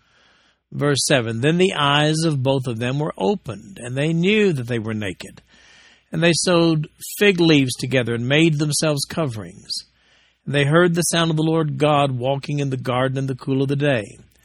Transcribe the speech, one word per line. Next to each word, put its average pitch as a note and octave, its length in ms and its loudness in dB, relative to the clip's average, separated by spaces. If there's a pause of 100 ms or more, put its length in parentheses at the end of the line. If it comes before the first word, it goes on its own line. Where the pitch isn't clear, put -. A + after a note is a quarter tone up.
(720)
Verse C#3 340 0
seven, A#2 360 0
Then D#3 180 2
the F#3+ 160 2
eyes D3+ 500 2
of D3+ 180 0
both C3+ 260 0
of A2+ 100 -4
them B2+ 220 -2
were D#3 180 -4
opened, F#3+ 640 -4
and B2 160 -10
they D3+ 160 0
knew G3 400 2
that B2+ 160 -6
they A#2+ 100 -2
were A2 160 -6
naked. G#2 480 -8 (680)
And D#3+ 100 -2
they E3+ 100 6
sewed E3 560 2 (300)
fig G3+ 220 4
leaves D3 340 4
together B2 400 -2
and A#2 140 -4
made D#3 300 2
themselves D3+ 480 -2
coverings. A2 680 -8 (720)
And C3+ 80 -4
they C#3+ 100 2
heard E3+ 300 4
the F3 80 0
sound E3 300 0
of D#3 40 -2
the D#3 60 0
Lord D#3+ 360 0
God C#3+ 340 2
walking C3+ 480 -4
in C#3 100 -4
the C3 60 -4
garden B2+ 420 -2
in C3+ 80 -4
the C3+ 80 -4
cool C3+ 280 -2
of C3+ 60 0
the C#3+ 80 -2
day. C3+ 420 -2 (260)